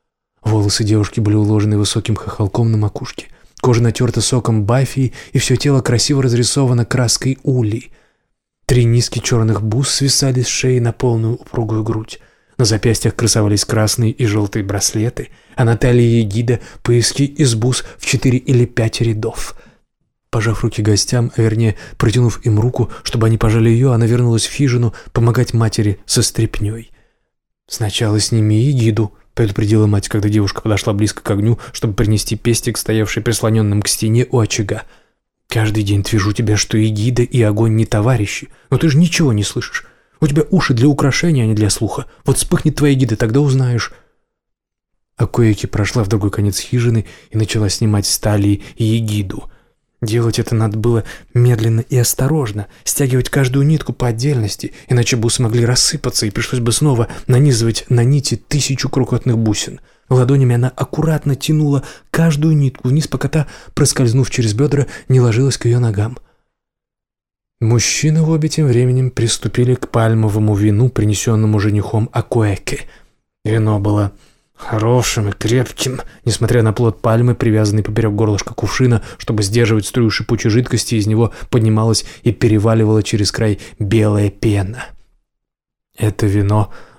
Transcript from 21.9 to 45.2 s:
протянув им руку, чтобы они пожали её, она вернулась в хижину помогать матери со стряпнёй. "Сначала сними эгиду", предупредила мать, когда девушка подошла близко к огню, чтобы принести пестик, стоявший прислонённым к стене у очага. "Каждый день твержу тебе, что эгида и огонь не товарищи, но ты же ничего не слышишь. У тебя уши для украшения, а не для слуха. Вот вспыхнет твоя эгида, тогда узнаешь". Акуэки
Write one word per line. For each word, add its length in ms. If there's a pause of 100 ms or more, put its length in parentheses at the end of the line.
протянув 480
им 140
руку, 300 (140)
чтобы 240
они 100
пожали 320
её, 220
она 160
вернулась 400
в 60
хижину 400 (180)
помогать 420
матери 520
со 180
стряпнёй. 680 (760)
"Сначала 520
сними 520
эгиду", 420 (200)
предупредила 540
мать, 200
когда 220
девушка 320
подошла 320
близко 300
к 80
огню, 280 (120)
чтобы 220
принести 420
пестик, 420
стоявший 460
прислонённым 580
к 60
стене 420
у 100
очага. 440 (640)
"Каждый 360
день 200
твержу 280
тебе, 240
что 260
эгида 420
и 180
огонь 340
не 100
товарищи, 640 (200)
но 80
ты 120
же 80
ничего 360
не 100
слышишь. 420 (340)
У 80
тебя 240
уши 220
для 140
украшения, 560
а 40
не 80
для 140
слуха. 360 (180)
Вот 140
вспыхнет 380
твоя 180
эгида, 220
тогда 240
узнаешь". 540 (1200)
Акуэки 480